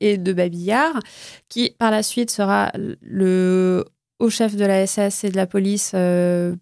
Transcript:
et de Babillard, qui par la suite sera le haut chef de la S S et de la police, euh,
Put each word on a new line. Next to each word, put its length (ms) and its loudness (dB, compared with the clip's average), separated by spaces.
et 160 2
de 160 -2
Babillard, 680 0
qui 320 -4
par 120 2
la 120 0
suite 260 -2
sera 460 0
le 1080 0
haut 100 4
chef 260 -2
de 80 0
la 200 4
S 160 -4
S 260 -2
et 40 0
de 60 -4
la 120 0
police, 480 -2
euh, 680 2